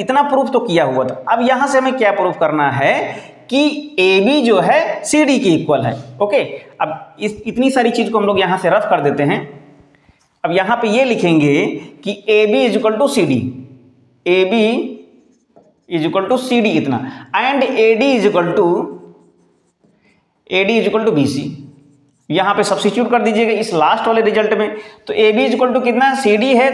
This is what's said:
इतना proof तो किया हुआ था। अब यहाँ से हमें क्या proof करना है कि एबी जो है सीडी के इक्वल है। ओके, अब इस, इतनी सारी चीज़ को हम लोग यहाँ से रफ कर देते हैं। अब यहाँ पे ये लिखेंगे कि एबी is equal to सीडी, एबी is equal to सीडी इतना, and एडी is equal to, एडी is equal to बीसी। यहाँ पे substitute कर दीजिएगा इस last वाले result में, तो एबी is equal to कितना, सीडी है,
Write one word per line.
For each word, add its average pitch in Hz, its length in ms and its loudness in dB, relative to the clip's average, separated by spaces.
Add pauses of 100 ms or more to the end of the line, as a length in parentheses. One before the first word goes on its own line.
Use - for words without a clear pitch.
इतना 262 200 0
proof 269 300 0
तो 240 80 2
किया 175 240 2
हुआ 131 220 0
था। 123 240 -8
अब 240 180 0
यहाँ 262 200 2
से 269 100 0
हमें 262 200 0
क्या 208 140 2
proof 180 280 -2
करना 151 320 0
है 151 300 0 (480)
कि 277 160 2 (340)
एबी 196 420 2
जो 226 180 4
है 254 440 0
सीडी 285 360 2
के 190 100 2
इक्वल 151 320 2
है। 117 120 -4 (280)
ओके, 208 220 0 (380)
अब 156 380 -8
इस, 208 280 -6
इतनी 247 240 0
सारी 240 200 0
चीज़ 226 200 -2
को 220 60 0
हम 202 80 0
लोग 202 140 0
यहाँ 185 180 0
से 180 120 -2
रफ - 200 2
कर 165 120 2
देते 143 220 0
हैं। 180 220 -2 (960)
अब 165 80 -4
यहाँ 190 260 0
पे 233 100 -2
ये 233 160 2
लिखेंगे 165 600 2 (380)
कि 208 80 -4 (180)
एबी 214 380 2
is 202 100 0
equal 220 220 -2
to 277 100 2
सीडी, 139 300 0 (840)
एबी 185 420 2 (1200)
is 160 180 -2
equal 190 240 -2
to 254 80 2
सीडी 240 320 0
इतना, 127 280 -2 (360)
and 262 280 0
एडी 226 500 2
is 208 140 2
equal 170 300 0
to, 190 100 4 (1800)
एडी 196 320 0
is 185 80 -2
equal 220 160 -2
to 214 80 2
बीसी। 147 500 -2 (640)
यहाँ 185 260 0
पे 208 80 2
substitute 202 480 0
कर 240 100 2
दीजिएगा 220 300 0
इस 214 220 -4
last 180 340 0
वाले 226 140 2
result 208 320 0
में, 208 220 -2 (320)
तो - 60 -6
एबी 220 340 2
is 254 80 0
equal 254 200 0
to 247 80 -2
कितना, 247 320 2
सीडी 220 400 2
है, 262 180 4